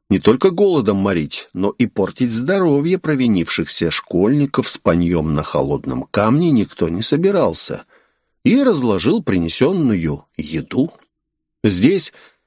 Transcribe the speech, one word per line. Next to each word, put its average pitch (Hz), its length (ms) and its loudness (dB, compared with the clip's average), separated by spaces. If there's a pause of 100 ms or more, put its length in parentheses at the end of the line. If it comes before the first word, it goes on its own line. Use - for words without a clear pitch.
Не - 120 2
только 131 300 4
голодом 165 480 2
морить, 92 560 -2
но 95 160 -2
и - 160 -2
портить 107 440 -2
здоровье 156 680 0
провинившихся 113 920 -2
школьников 131 800 0
спаньем 85 640 0
на 76 80 0
холодном - 600 -4
камне 143 480 0
никто 98 360 0
не 87 140 -4
собирался. 156 800 0 (600)
И 240 180 4
разложил 143 640 0
принесенную 95 1000 0 (120)
еду. 80 560 -4 (720)
Здесь, 107 480 0 (340)